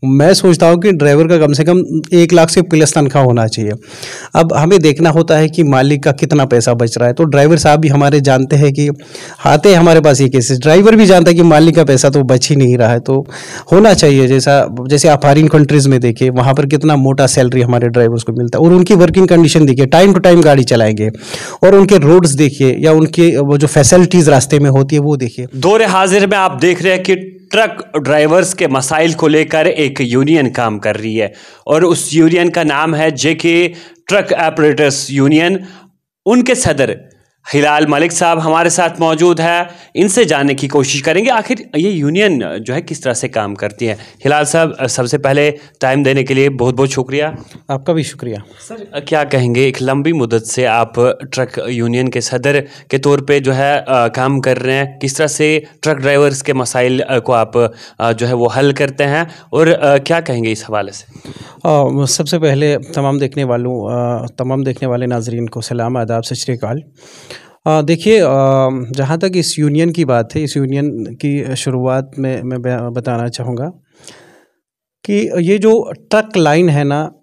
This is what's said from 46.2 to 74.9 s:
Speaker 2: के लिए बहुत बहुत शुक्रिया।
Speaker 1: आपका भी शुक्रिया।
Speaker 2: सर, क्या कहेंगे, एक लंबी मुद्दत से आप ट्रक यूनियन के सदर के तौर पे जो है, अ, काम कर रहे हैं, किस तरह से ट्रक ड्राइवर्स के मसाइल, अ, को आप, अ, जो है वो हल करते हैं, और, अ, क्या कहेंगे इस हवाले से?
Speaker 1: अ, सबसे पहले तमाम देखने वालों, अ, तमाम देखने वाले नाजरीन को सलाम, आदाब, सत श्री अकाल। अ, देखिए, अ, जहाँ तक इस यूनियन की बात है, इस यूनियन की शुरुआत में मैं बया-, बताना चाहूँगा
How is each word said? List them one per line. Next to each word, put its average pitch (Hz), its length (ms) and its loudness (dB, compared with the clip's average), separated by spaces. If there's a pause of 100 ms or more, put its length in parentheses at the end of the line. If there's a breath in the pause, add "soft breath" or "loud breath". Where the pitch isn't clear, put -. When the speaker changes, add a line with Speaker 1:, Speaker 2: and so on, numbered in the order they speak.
Speaker 2:
के 139 120 -4
लिए 135 140 2
बहुत 123 260 -4
बहुत 135 140 0
शुक्रिया। 139 480 -6 (340 loud breath)
Speaker 1:
आपका 139 220 -6
भी 160 100 -2
शुक्रिया। 113 400 -12 (260)
Speaker 2:
सर, 202 400 -14
क्या 151 160 0
कहेंगे, 131 420 0
एक 127 160 -4
लंबी 143 300 -2
मुद्दत 117 300 -2
से 127 220 -6
आप 113 280 -2 (420)
ट्रक 131 180 -6 (160)
यूनियन 120 400 -4
के 120 120 -6
सदर 131 400 -2 (300 loud breath)
के 139 80 -2
तौर 143 220 0
पे 139 200 -2
जो 135 120 -2
है, 139 280 -2
अ, - 100 -12
काम 131 500 -2
कर 127 160 -2
रहे 131 200 -4
हैं, 139 220 -6
किस 135 180 -6
तरह 156 100 -2
से 151 360 -2 (200 loud breath)
ट्रक 156 140 -2
ड्राइवर्स 143 460 -2
के 147 100 -4
मसाइल, 127 480 -2
अ, 131 180 -4
को 117 140 -4
आप, 117 400 -2 (280 loud breath)
अ, 117 120 -2
जो 117 140 -6
है 123 80 -4
वो 120 140 0
हल 135 240 0
करते 139 320 -4
हैं, 151 260 -4 (220 loud breath)
और, 156 160 2
अ, 143 300 2
क्या 156 220 -2
कहेंगे 120 300 -6
इस 107 180 -8
हवाले 101 240 -6
से? - 120 -20 (600 loud breath)
Speaker 1:
अ, 143 380 0
सबसे 151 340 -4
पहले 147 380 0
तमाम 139 420 -4
देखने 139 260 -4
वालों, 120 480 -6
अ, 120 340 -6 (120)
तमाम 131 260 -4
देखने 131 240 -6
वाले 123 180 -4
नाजरीन 117 400 -6
को 113 140 -12
सलाम, 120 360 -6
आदाब, 117 260 -4
सत 127 120 -10
श्री 127 200 -8
अकाल। 120 260 -8 (840 loud breath)
अ, 156 160 0
देखिए, 170 380 0
अ, 170 60 2 (640)
जहाँ 135 280 -4
तक 190 180 -4
इस - 220 -4
यूनियन 151 320 -2
की 165 140 -4
बात 120 320 -2
है, 156 60 -4
इस 147 140 -6
यूनियन 139 340 -4
की 131 640 -8
शुरुआत 131 600 -4
में 131 240 -6
मैं 127 200 -10
बया-, 120 300 -6
बताना 120 360 -6
चाहूँगा 123 440 -10 (1300 soft breath)